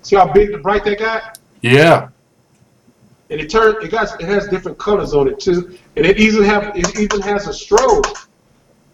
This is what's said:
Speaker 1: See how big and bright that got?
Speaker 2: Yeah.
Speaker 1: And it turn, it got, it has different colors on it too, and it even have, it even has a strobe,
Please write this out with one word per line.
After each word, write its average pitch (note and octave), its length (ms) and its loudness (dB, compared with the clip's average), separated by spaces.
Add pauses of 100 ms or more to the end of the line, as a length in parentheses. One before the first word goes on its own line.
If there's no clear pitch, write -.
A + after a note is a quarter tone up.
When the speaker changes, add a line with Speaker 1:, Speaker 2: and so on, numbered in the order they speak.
Speaker 1:
See - 140 0
how F3+ 140 4
big G#3 200 4
and G#3 120 -10
bright G3+ 220 -2
that G#3 140 -2
got? A3 400 -6 (240)
Speaker 2:
Yeah. C#3+ 460 4 (1200)
Speaker 1:
And D3+ 100 -6
it - 100 -10
turn, G#3+ 320 2
it E3 80 -10
got, A3 300 -4
it G3+ 60 -10
has G3+ 220 -2
different F3+ 300 -6
colors - 360 -2
on C#3 140 2
it - 120 -6
too, F3 380 -2 (180)
and D#3 80 2
it G3 140 0
even G#3+ 260 4
have, G#3 320 0
it F3+ 220 -6
even G#3 240 -2
has G3+ 240 -4
a D#3 40 -8
strobe, A3 760 0 (680)